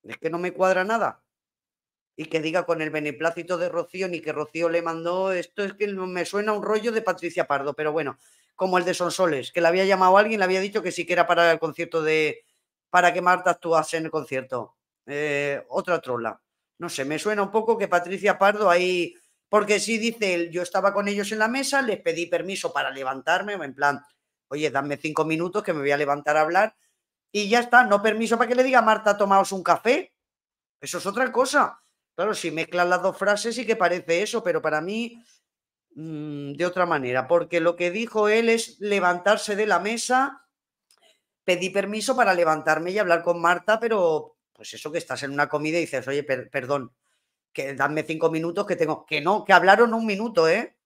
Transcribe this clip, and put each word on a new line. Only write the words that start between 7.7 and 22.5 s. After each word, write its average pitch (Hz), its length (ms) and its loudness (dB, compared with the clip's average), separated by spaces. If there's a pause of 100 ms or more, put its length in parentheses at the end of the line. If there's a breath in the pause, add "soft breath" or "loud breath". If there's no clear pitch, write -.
pero 151 180 -2
bueno, 147 260 -4 (380 soft breath)
como 185 220 0
el 175 80 2
de 180 80 0
Sonsoles, 165 580 -2
que 175 100 -2
le 165 80 4
había 185 160 2
llamado 190 320 6
a - 20 10
alguien, 214 200 2
le 185 60 2
había 185 160 0
dicho 202 220 -4
que 175 80 -4
sí 165 140 -6
que 180 80 -2
era 170 120 4
para 170 260 4
el 160 80 2
concierto 165 440 -4
de, 156 400 0 (460)
para 180 240 6
que 180 80 -2
Marta 180 300 2
actuase 165 460 0
en 160 80 -4
el 156 60 -8
concierto. 131 640 -6 (320)
Eh, 143 640 -4
otra 170 320 -2
trola. 117 400 -6 (360)
No 165 120 -10
sé, 135 160 -6
me 151 120 -4
suena 208 260 0
un 196 80 -4
poco 220 260 0
que 196 100 -2
Patricia 180 500 0
Pardo 208 320 4
ahí... 180 460 2 (340 soft breath)
Porque 208 300 2
sí 214 180 -2
dice 220 380 -2
él, 170 160 -2
"Yo 175 100 -4
estaba 190 320 0
con 202 140 -2
ellos 202 240 -4
en 214 80 -6
la 214 80 4
mesa, 269 340 -2
les 220 200 -2
pedí 170 260 -2
permiso 170 460 -4